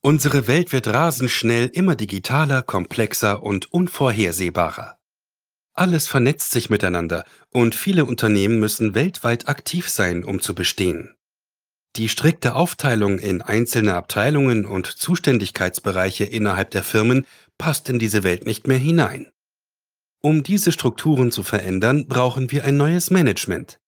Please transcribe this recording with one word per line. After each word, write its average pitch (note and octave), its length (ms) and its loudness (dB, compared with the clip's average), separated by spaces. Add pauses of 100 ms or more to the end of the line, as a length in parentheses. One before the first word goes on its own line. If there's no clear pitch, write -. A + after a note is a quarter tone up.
Unsere C#3 460 2
Welt D#3+ 260 0
wird C3 140 -2
rasend B2+ 440 0
schnell A#2 360 0
immer F3 300 0
digitaler, C3 680 0
komplexer G2+ 800 -2
und G2+ 300 -4
unvorhersehbarer. F#2+ 1200 0 (800)
Alles F3 320 2
vernetzt C3+ 460 0
sich - 180 -2
miteinander F2 540 0 (260)
und A#2 240 2
viele F3+ 300 2
Unternehmen A2 560 2
müssen G#2+ 340 -2
weltweit A#2+ 540 -2
aktiv E3+ 400 -6
sein, F2 340 -2
um - 180 -6
zu - 140 -6
bestehen. F2 600 -4 (800)
Die A2+ 120 -4
strikte - 460 0
Aufteilung A2+ 640 0
in F#2 240 -2
einzelne G#2+ 520 0
Abteilungen A#2 720 0
und F#2+ 200 -4
Zuständigkeitsbereiche G2 1400 -2
innerhalb G2 460 -2
der B2 140 -4
Firmen B2 420 2 (320)
passt - 300 -4
in B2+ 100 -2
diese A2 240 0
Welt F2+ 240 0
nicht - 220 -6
mehr C3 100 4
hinein. D3+ 540 0 (880)
Um D3+ 220 2
diese F3+ 300 0
Strukturen C3 580 0
zu - 140 -6
verändern, G#2 640 0
brauchen B2+ 420 0
wir C#3 140 -2
ein C#3 120 2
neues D#3+ 340 2
Management. C3 760 0